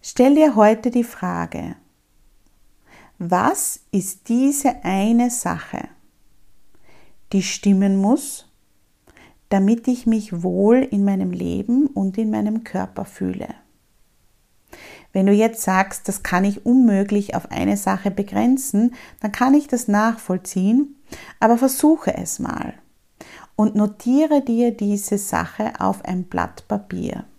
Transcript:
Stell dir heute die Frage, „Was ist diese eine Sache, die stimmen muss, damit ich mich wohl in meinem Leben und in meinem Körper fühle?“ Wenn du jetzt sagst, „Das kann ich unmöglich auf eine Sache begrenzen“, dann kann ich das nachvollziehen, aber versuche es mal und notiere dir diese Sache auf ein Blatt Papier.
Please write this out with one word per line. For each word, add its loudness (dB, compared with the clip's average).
Stell 2
dir 4
heute 4
die 0
Frage, -8
„Was -2
ist -4
diese 0
eine 2
Sache, -8
die 0
stimmen 2
muss, -2
damit 2
ich -4
mich -2
wohl 4
in 0
meinem 0
Leben -2
und -4
in -2
meinem -2
Körper -8
fühle?“ -8
Wenn 2
du 6
jetzt 2
sagst, -2
„Das -6
kann 0
ich -2
unmöglich 2
auf -6
eine -2
Sache -2
begrenzen“, 0
dann -4
kann 2
ich 4
das -2
nachvollziehen, 0
aber 4
versuche 2
es -8
mal -8
und 0
notiere 2
dir 0
diese -2
Sache -6
auf -2
ein -6
Blatt -8
Papier. -8